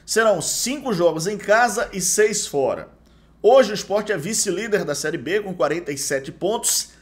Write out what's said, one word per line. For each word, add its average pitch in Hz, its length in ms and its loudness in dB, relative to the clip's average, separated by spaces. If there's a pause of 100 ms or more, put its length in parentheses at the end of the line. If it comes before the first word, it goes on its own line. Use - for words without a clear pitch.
Serão 220 360 2
cinco 262 520 -4
jogos 165 340 2
em 214 100 -2
casa 220 540 2
e 196 80 -8
seis - 480 2
fora. 117 400 -2 (540)
Hoje 226 320 6
o - 20 -4
Sport 208 360 -2
é 196 60 -2
vice-líder 196 680 -2
da 143 100 -4
Série 156 220 -4
B 156 240 -2
com 190 120 -10
quarenta 165 380 -2
e 143 60 -8
sete 139 340 -4
pontos, - 600 -4 (100)